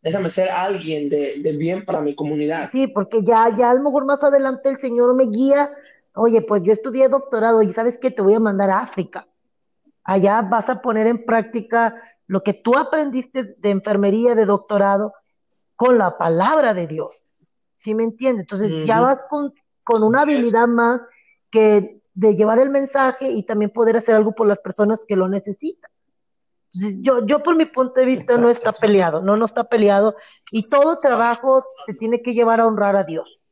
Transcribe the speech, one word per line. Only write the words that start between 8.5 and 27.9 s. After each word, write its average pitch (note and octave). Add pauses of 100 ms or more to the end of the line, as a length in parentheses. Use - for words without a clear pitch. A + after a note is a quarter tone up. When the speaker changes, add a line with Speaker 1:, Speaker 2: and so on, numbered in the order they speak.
Speaker 2:
a F#3+
África. F#3 (760)
Allá G3
vas A3
a B3+
poner A3
en A#3
práctica A3+ (320)
lo F#3+
que G3+
tú A#3+
aprendiste C4
de G#3
enfermería, G3+
de A3
doctorado, G3+ (640)
con B3
la F3+
palabra A3
de F3+
Dios". D#3 (480)
¿Sí G#3+
me A3
entiendes? A3+
Entonces, G3+ (140)
ya A3
Speaker 1:
Ujú. A#3
Speaker 2:
vas C4
con, D4 (320)
con A3+
una A#3+
Speaker 1:
Así D4+
es. C#4+
Speaker 2:
habilidad A#3
más A#3 (500)
que G#3+ (140)
de G#3
llevar G#3+
el C4+
mensaje C4+
y A3
también G#3+
poder A3+
hacer A3+
algo G#3+
por A3
las G3+
personas G#3+
que G#3
lo F#3
necesitan. G3+ (840)
Entonces, F#3+
yo, B3
yo D4
por E4
mi D#4+
punto C4